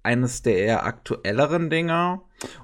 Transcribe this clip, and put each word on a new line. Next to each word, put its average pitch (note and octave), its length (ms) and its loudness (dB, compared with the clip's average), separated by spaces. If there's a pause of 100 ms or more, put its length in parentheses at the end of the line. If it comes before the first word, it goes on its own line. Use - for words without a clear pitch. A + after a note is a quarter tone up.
eines B2 400 0
der A2 140 4
eher G2+ 280 2
aktuelleren D3 840 -2
Dinger. E3+ 520 0 (420)